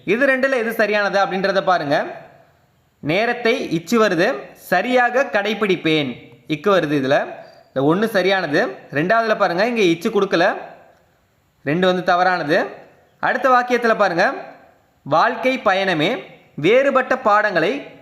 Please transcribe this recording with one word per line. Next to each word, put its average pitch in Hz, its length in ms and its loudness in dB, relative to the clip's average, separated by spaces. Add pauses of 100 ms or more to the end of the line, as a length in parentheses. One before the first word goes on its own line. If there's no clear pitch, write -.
(140)
இது 240 180 0
ரெண்டுல 262 320 0
எது 226 80 -4 (100)
சரியானது 202 400 0
அப்படின்றத 190 480 0
பாருங்க. 160 280 0 (1120)
நேரத்தை 233 420 0 (240)
இச்சு 196 260 -2
வருது, 185 240 2 (440)
சரியாக 240 540 2 (100)
கடைப்பிடிப்பேன் 185 760 0 (440)
இக்கு 151 200 -2
வருது 151 260 0
இதுல. 131 160 2 (580)
இந்த 160 300 2
ஒண்ணு 220 40 0
சரியானது. 190 560 0 (260)
ரெண்டாவதுல 214 460 0
பாருங்க, 185 300 0
இங்க 233 140 -2
இச்சு 170 300 0
கொடுக்கல, 196 440 0 (1080)
ரெண்டு 175 240 0
வந்து 180 160 0
தவறானது. 180 640 2 (540)
அடுத்த 254 300 0
வாக்கியத்துல 240 480 2
பாருங்க, 196 360 2 (720)
"வாழ்க்கை 226 560 0
பயணமே 190 720 -2 (220)
வேறுபட்ட 254 640 2
பாடங்களை 208 720 0 (140)